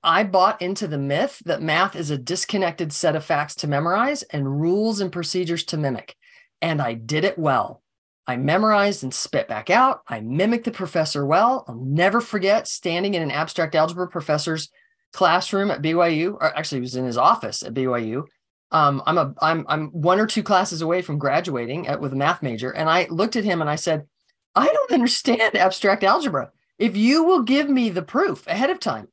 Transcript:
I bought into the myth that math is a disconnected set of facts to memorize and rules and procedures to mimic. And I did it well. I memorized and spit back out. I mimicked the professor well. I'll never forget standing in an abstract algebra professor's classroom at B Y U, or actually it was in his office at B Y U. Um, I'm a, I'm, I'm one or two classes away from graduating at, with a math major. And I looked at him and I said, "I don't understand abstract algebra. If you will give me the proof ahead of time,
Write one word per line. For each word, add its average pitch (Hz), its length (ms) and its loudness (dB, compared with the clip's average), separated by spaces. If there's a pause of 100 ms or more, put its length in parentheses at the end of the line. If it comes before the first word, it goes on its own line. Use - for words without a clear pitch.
I 175 200 4
bought 180 380 2
into 196 240 -4
the 151 120 -4
myth 143 480 -2
that 165 160 -2
math 160 340 0
is 151 160 -6
a 143 60 -2
disconnected 170 760 -2
set 160 240 0
of 151 80 -4
facts 147 320 -2
to - 120 -6
memorize 185 560 0
and 143 360 -4
rules 202 400 0
and 190 120 -2
procedures 170 540 -4
to 165 120 -6
mimic. 135 400 -4 (440)
And 160 200 0
I 117 120 -2
did 120 300 -4
it 190 160 0
well. 131 440 0 (440)
I 120 80 -4
memorized 202 680 2
and 131 100 -6
spit - 340 -2
back 110 220 -6
out. 254 400 4
I 113 100 -6
mimicked 190 460 0
the 233 60 -4
professor 156 540 -2
well. 214 420 4
I'll 120 80 -12
never 156 440 2
forget 208 480 0
standing 196 460 -2
in 170 80 0
an 143 100 -2
abstract 156 440 -2
algebra 170 340 0
professor's 151 600 -2 (420)
classroom 190 600 2
at 143 100 -6
B 160 140 0
Y 170 140 4
U, 170 300 -2
or 160 160 0
actually 151 220 -6
it 123 40 -4
was 127 140 -8
in 127 80 -4
his 123 140 -4
office 143 460 2
at - 100 -10
B 131 140 -2
Y 123 100 0
U. 120 300 -6 (420)
Um, 143 380 2
I'm 165 100 2
a, 143 240 0
I'm, 160 260 0
I'm 156 200 -2
one 170 320 2
or 214 80 2
two 220 160 -2
classes 185 400 0
away 175 180 0
from 151 160 -4
graduating 139 680 -2
at, 143 120 -2
with 135 140 -6
a - 20 -4
math 151 280 -2
major. 123 260 -4
And 156 180 -2
I 170 220 2
looked 196 260 -2
at 220 80 -2
him 180 160 0
and 151 120 -2
I 151 40 -2
said, 156 300 -2 (480)
"I 254 140 4
don't 605 240 2
understand 233 640 2
abstract 196 480 2
algebra. 208 480 2 (260)
If 196 180 0
you 262 280 4
will 349 180 4
give 277 260 2
me 254 220 2
the 175 140 -4
proof - 420 -2
ahead 226 240 0
of 370 100 -4
time, 113 340 -6